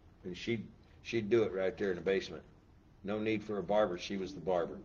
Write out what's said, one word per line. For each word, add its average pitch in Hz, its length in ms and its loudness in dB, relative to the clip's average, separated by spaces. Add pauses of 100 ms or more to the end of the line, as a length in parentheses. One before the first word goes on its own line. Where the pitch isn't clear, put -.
(240)
And 90 120 -8
she'd, 110 300 -4 (380)
she'd 113 260 -2
do 113 140 6
it 92 100 0
right 95 240 0
there 101 140 0
in 87 60 0
the 85 40 -8
basement. 90 400 0 (640)
No 104 160 -2
need 107 240 0
for 104 160 -4
a 87 40 -2
barber. 95 360 2
She 101 180 -6
was 95 160 -6
the 85 80 -12
barber. 85 440 0